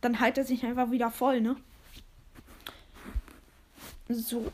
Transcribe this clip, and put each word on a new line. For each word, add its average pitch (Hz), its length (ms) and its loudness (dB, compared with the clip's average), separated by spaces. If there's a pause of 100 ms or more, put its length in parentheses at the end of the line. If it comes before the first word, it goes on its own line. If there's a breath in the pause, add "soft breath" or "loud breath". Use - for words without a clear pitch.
Dann 240 200 2
heilt 240 180 4
er 269 60 2
sich 240 200 0
einfach 247 280 0
wieder 247 180 2
voll, 254 300 2
ne? 233 160 2 (2500 loud breath)
So, 233 460 -2